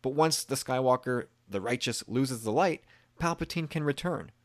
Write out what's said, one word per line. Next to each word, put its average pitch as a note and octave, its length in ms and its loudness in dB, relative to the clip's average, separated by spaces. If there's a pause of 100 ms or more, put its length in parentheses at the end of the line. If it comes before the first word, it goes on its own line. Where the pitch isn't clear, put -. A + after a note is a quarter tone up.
But C3 120 -2
once D#3 300 4
the C#3+ 120 -2
Skywalker, B2+ 680 2 (220)
the G2 140 -4
righteous, B2 460 -2
loses B2 360 0
the A2 80 -2
light, E3 320 2 (360)
Palpatine E3 500 -2
can D#3 140 -2
return. D3 480 -2 (140)